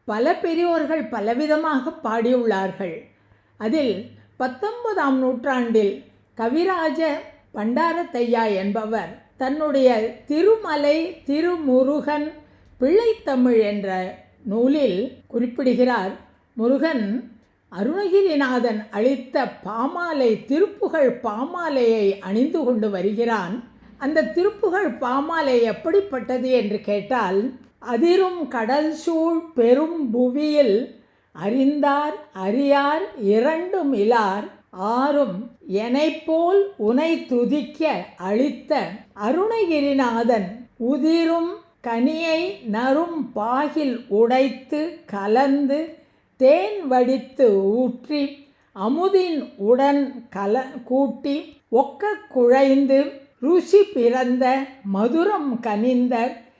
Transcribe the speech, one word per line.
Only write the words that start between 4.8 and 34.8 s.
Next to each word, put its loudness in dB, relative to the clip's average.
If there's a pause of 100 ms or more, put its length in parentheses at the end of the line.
நூற்றாண்டில் 0 (340)
கவிராஜ -2 (340)
பண்டாரத்தையா 0
என்பவர் -4 (160)
தன்னுடைய 2 (100)
திருமலை 2
திருமுருகன் 0 (480)
பிள்ளைத்தமிழ் 2
என்ற -4 (260)
நூலில் 0 (100)
குறிப்பிடுகிறார். 0 (420)
முருகன் -2 (380)
அருணகிரிநாதன் 0
அளித்த -2 (120)
பாமாலை, -2
திருப்புகழ் 0
பாமாலையை -2
அணிந்து -2
கொண்டு 0
வருகிறான். -2 (340)
அந்த 0
திருப்புகழ் -2
பாமாலை 0
எப்படிப்பட்டது -2
என்று 0
கேட்டால், -2 (280)
"அதிரும் 0
கடல் -2
சூழ் -2 (160)
பெரும் 2
புவியில் 2 (280)
அறிந்தார் 0
அறியார் 0
இரண்டும் 0
இலார், 2 (220)
ஆரும் -2 (220)